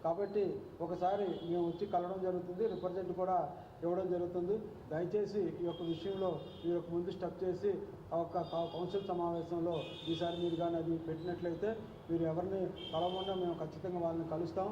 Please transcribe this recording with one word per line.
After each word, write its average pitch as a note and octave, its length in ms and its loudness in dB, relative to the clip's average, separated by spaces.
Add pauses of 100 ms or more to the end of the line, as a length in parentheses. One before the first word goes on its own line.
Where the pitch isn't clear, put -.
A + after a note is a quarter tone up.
కాబట్టి G3 400 2 (420)
ఒకసారి F3+ 400 2 (240)
మేము F3 200 4
వచ్చి E3+ 240 -2
కలవడం F3+ 340 0
జరుగుతుంది, F3+ 360 0 (100)
రిప్రజెంట్ F3+ 380 -2 (100)
కూడా F#3 160 4 (460)
ఇవ్వడం F3+ 300 2
జరుగుతుంది. F3 420 2 (360)
దయచేసి G3+ 500 2 (200)
ఈ F3 80 0
యొక్క E3+ 140 -4 (100)
విషయంలో F#3+ 360 0 (360)
ఈ E3+ 100 2
యొక్క E3+ 200 -2
ముందు F3 220 0
స్టెప్ F3+ 260 -2
చేసి F#3 280 2 (420)
ఆ E3 40 2
యొక్క E3+ 200 0 (140)
కౌ-, E3+ 240 0
కౌన్సిల్ F3+ 360 0
సమావేశంలో E3+ 640 0 (360)
ఈసారి E3+ 320 0
మీరు E3+ 180 2
కానీ E3+ 140 2
అది E3 220 2 (100)
పెట్టినట్లయితే E3+ 600 -2 (400)
మీరు E3 220 4
ఎవరిని F#3+ 300 0 (320)
కలవకుండా F#3 480 0
మేము E3+ 200 2
ఖచ్చితంగా F3+ 440 -4
వాళ్ళని E3 240 0
కలుస్తాం. F3 420 0